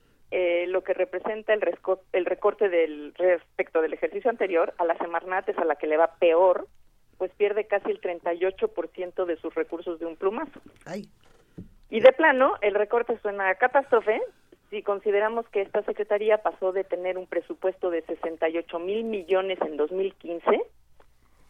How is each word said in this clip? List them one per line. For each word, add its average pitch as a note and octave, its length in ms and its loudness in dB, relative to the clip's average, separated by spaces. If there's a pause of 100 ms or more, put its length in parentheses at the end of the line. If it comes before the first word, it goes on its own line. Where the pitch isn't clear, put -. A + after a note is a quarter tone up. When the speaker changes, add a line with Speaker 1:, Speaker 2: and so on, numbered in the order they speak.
(300)
Speaker 1:
eh, F3 380 0
lo F#3 160 -2
que F#3 100 -2
representa G#3+ 580 -2
el G#3+ 80 2
resco-, F#3 400 -2 (140)
el F3+ 100 0
recorte G3+ 460 0
del, D3+ 480 0
respecto E3+ 640 0
del D#3 100 -2
ejercicio E3+ 380 -4
anterior, F#3+ 480 0
a F3 80 0
la E3+ 100 0
Semarnat F3+ 540 -4
es - 80 -4
a F3 80 0
la D3+ 100 0
que - 100 -6
le D3+ 120 2
va E3 200 4
peor, F3+ 480 4 (520)
pues F#3 180 -4
pierde G#3 300 0
casi G3+ 240 -2
el G3 100 -6
treinta F3 320 -4
y E3+ 140 -2
ocho F#3+ 220 -2
por E3 200 -6
ciento F#3 380 -6
de E3+ 100 -2
sus E3 180 -8
recursos E3 460 -6
de E3+ 60 -8
un E3 100 -10
plumazo. G#3 420 -4 (280)
Speaker 2:
Ay. F#3 200 -12 (840)
Speaker 1:
Y A3 100 -2
de C4 120 12
plano, C#4+ 500 4
el G3 120 2
recorte A3+ 440 0
suena G3+ 320 -2
a F#3 60 0
catástrofe, B3 680 2 (480)
si G#3 120 -8
consideramos G#3 680 0
que G3+ 100 -2
esta G3+ 220 -2
secretaría G#3+ 560 0
pasó F#3 340 -2
de F#3+ 100 -2
tener F#3 360 -4
un F#3 80 -10
presupuesto F3+ 640 -4
de E3 160 -2
sesenta E3 420 -4
y D#3+ 80 -4
ocho E3+ 220 -6
mil G3+ 260 -4
millones F#3+ 560 -2
en D#3 160 -6
dos D3+ 160 -2
mil F#3+ 220 -2
quince E3+ 480 -2 (880)